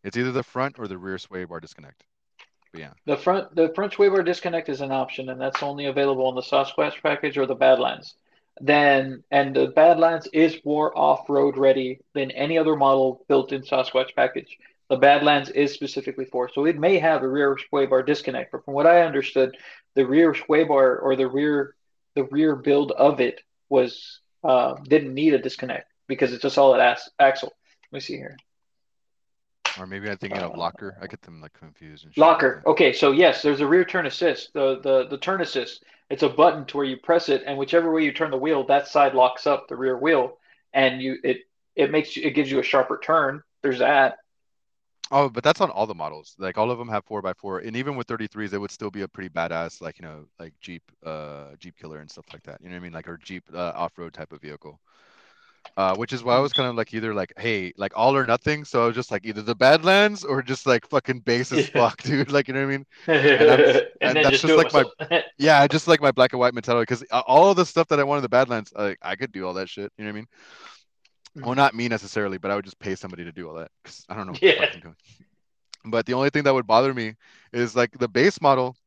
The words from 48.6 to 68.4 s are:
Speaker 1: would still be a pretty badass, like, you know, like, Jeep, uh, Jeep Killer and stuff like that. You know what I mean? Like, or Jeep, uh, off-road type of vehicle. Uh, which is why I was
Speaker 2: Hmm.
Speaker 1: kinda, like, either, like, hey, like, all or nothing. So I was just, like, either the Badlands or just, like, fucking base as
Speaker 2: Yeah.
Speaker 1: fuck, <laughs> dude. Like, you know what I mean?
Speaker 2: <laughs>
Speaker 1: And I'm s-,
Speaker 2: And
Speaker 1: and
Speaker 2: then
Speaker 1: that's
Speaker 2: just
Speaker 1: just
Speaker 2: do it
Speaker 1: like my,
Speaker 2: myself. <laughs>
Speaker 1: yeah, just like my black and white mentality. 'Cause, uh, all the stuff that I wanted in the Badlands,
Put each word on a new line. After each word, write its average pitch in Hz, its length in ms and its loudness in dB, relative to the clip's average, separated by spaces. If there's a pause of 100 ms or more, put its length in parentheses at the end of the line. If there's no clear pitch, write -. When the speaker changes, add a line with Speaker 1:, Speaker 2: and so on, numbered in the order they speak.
Speaker 1:
would 101 120 -12
still 104 180 -12
be 98 120 -12
a 92 60 -10
pretty 92 200 -16
badass, 82 540 -8
like, 80 160 -14
you 85 60 -20
know, 78 200 -20 (140)
like, 80 220 -20
Jeep, 87 220 -20 (220)
uh, 73 540 -14
Jeep 87 180 -20
Killer 78 220 -20
and 78 120 -20
stuff 80 220 -20
like 82 120 -20
that. - 180 -20
You 87 60 -20
know 90 80 -16
what 87 40 -16
I - 20 -18
mean? 85 100 -18
Like, 82 160 -16
or 85 100 -16
Jeep, 92 340 -18
uh, 87 220 -8
off-road 85 400 -10
type 80 180 -18
of 73 80 -20
vehicle. 73 400 -20 (960)
Uh, 95 200 0
which 117 160 -8
is 123 100 -10
why 123 140 2
I - 20 4
was 139 140 -2
Speaker 2:
Hmm. 139 100 -2
Speaker 1:
kinda, 127 120 -4
like, 113 200 -6
either, 110 180 -6
like, 98 240 -6
hey, 101 400 -6
like, 98 200 -8
all 131 200 2
or 131 80 0
nothing. 147 400 -2
So 117 200 0
I - 20 2
was 117 80 -2
just, - 160 -8
like, 101 160 -6
either 107 160 -8
the 110 120 -4
Badlands 175 720 4
or 135 160 -4
just, 131 240 -8
like, 123 240 0
fucking 127 320 -2
base 123 320 -2
as 135 220 0
Speaker 2:
Yeah. 120 140 4
Speaker 1:
fuck, - 140 -8
<laughs> - 0 -
dude. 135 280 -2
Like, 143 180 0
you 131 60 -10
know 139 120 -4
what 139 60 -4
I 139 40 -4
mean? 139 100 -12 (100)
Speaker 2:
<laughs> - 100 -14
Speaker 1:
And 147 440 6
I'm 127 100 6
s-, 135 160 6
Speaker 2:
And - 100 2 (140)
Speaker 1:
and 131 160 0
Speaker 2:
then 151 60 4
Speaker 1:
that's 139 80 6
Speaker 2:
just 135 120 2
Speaker 1:
just 160 40 -2
Speaker 2:
do 160 140 6
it 156 120 2
Speaker 1:
like - 0 -
my, 139 120 6 (220)
Speaker 2:
myself. 170 240 0
<laughs> - 80 -20
Speaker 1:
yeah, 143 280 6
just 151 220 -2
like 156 120 4
my 139 120 2
black 127 200 4
and 127 80 -4
white 123 140 2
mentality. 120 320 0
'Cause, 127 240 -6
uh, 120 160 0
all 165 280 4
the 175 120 2
stuff 165 220 -2
that 151 100 0
I 143 60 2
wanted 143 160 -2
in - 20 -6
the 120 60 -6
Badlands, 120 480 -2